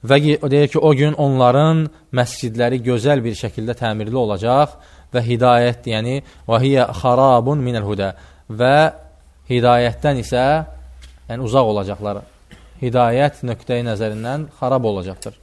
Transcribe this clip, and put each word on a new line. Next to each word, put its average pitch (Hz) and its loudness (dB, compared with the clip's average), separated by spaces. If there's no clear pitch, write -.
Və 127 4
ki, 151 2
o 151 -4
deyir 143 2
ki, - -2
o 156 4
gün 147 2
onların 143 2
məscidləri 120 -2
gözəl 123 0
bir 113 -4
şəkildə 113 -8
təmirli 110 -4
olacaq 120 0
və 127 0
hidayət, 120 2
yəni, 120 -4
və 113 2
hiyə 131 2
xarabun 131 4
minəl 120 -4
hudə. 98 -4
Və 135 2
hidayətdən 120 2
isə, 139 0
yəni, 120 -8
uzaq 113 2
olacaqlar. 101 -6
Hidayət 123 0
nöqteyi 120 -6
nəzərindən 113 -6
xarab 123 -2
olacaqdır. 98 -6